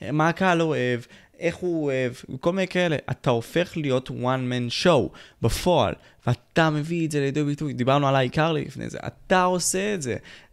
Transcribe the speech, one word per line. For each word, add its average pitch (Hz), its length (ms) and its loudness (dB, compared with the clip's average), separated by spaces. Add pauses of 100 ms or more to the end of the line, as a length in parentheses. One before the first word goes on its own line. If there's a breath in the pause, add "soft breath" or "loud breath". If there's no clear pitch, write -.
(120)
מה 156 160 2
הקהל 170 340 2
אוהב, 123 380 0 (380 loud breath)
איך 170 180 -2
הוא 170 280 -2
אוהב, 131 280 0 (280)
כל 175 120 2
מיני 190 160 -2
כאלה. 175 280 0 (140)
אתה - 200 -2
הופך 127 460 -2
להיות 131 340 -2
one 123 420 -2
man 120 320 -2
show 147 320 4 (260 loud breath)
בפועל, 120 520 2 (320 soft breath)
ואתה 160 440 2
מביא 160 360 -2
את 151 40 -6
זה 147 100 -2
לידי 139 240 0
ביטוי. 143 280 -4
דיברנו 135 360 2
על 135 80 4
העיקר 151 360 0
לפני - 380 -6
זה, - 160 -10
אתה - 380 0
עושה 185 500 0
את 175 80 -6
זה, 117 140 -4 (360 loud breath)